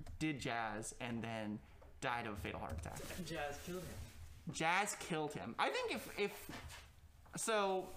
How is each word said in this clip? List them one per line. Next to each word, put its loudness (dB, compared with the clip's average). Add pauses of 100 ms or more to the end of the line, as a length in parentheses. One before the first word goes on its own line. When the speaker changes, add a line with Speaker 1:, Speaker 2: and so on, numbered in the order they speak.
(180)
Speaker 1:
did 4
jazz, 0
and 0
then 0 (400)
died 2
of 0
a -2
fatal -2
heart -2
attack. -4 (260)
Speaker 2:
Jazz -2
killed -2
him. -8
Speaker 1:
Jazz 4
killed 0
him. -4
I 8
think 2
if, -4 (100)
if, 0 (880)
so 4 (100)